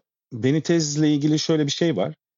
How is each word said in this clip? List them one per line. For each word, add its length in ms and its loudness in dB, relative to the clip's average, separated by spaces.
Benitez'le 720 0
ilgili 360 2
şöyle 260 0
bir 60 -4
şey 260 0
var. 180 -4